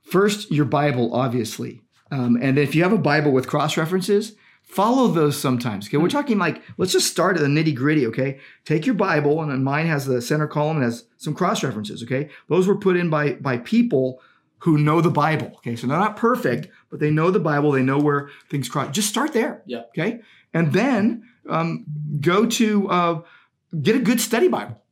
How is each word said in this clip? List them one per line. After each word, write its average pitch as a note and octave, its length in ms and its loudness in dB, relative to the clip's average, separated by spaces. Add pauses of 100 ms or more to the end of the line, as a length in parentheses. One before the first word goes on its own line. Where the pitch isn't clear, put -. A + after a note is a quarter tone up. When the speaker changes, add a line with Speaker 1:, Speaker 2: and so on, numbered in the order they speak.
Speaker 1:
First, G3+ 480 0
your D3 160 2
Bible, C#3+ 480 0
obviously. A#2+ 680 -4 (260)
Um, B2 320 0
and C3+ 160 2
if C#3+ 160 0
you D#3 80 4
have F#3 100 4
a A3 60 4
Bible D3 360 2
with B2+ 140 0
cross-references, F3 880 -2 (280)
follow A#3+ 440 2
those D3+ 320 2
sometimes. A#2+ 480 -2
Okay, - 80 -6
we're E3+ 140 2
Speaker 2:
Hmm. C#4+ 80 -2
Speaker 1:
talking, C#4+ 200 0
like, E3+ 240 -2 (160)
let's F#3 140 -2
just F4+ 180 0
start F3+ 280 0
at D3+ 40 0
the C#3+ 60 2
nitty-gritty, D3 600 2
okay? C3+ 300 -4 (280)
Take D#3+ 200 0
your B3+ 100 0
Bible, D#3+ 460 2
and D3+ 80 -4
then C3 140 -2
mine D3 240 0
has C#3+ 180 -2
the B2 160 0
center D3+ 240 -2
column D3+ 300 -2
and C#3 80 2
has A#2 220 -2 (100)
some D3+ 180 -8
cross-references, A#2+ 720 -4
okay? C3+ 240 -4 (220)
Those F3+ 180 4
were G3+ 80 4
put F#3+ 220 2
in F3 120 0
by, D3 260 0
by B2+ 240 -2
people C3+ 640 0 (380)
who D#3 180 2
know D3+ 220 4
the E3 100 4
Bible, D3 500 0
okay? A#2 180 -8
So B2 100 -6
they're D3 100 -2
not G#3 200 -2
perfect, A#3 500 0 (220)
but D3 100 -14
they D3+ 120 0
know D#3 200 2
the G3 80 2
Bible, D3 320 2
they C3 100 2
know C3+ 160 2
where C#3+ 320 0 (200)
things C#3 180 -4
cross. C#3 260 -4
Just G#3 140 -2
start D4 240 -2
there, A#3+ 340 -2
Speaker 2:
Yeah. - 180 -10 (140)
Speaker 1:
okay? G#3+ 220 -4 (340)
And E3 200 2
then, A3+ 500 0 (240)
um, D#3+ 380 -4 (340)
go F#3 260 2
to, G#3 440 2
uh, E3+ 320 0 (600)
get G3+ 140 2
a C4+ 40 2
good A#3 200 2
study C#4+ 300 2
Bible. - 320 -4 (100)